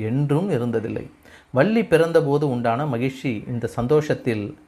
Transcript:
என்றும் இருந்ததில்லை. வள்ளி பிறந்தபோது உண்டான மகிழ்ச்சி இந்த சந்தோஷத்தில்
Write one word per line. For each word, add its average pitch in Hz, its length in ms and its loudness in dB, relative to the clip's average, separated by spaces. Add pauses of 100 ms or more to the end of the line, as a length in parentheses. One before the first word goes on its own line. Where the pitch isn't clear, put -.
என்றும் 143 460 0
இருந்ததில்லை. 113 540 -2 (500)
வள்ளி 208 300 4
பிறந்தபோது 156 680 2
உண்டான 120 360 0
மகிழ்ச்சி 131 460 -2 (160)
இந்த 120 200 -4
சந்தோஷத்தில் 127 800 0 (220)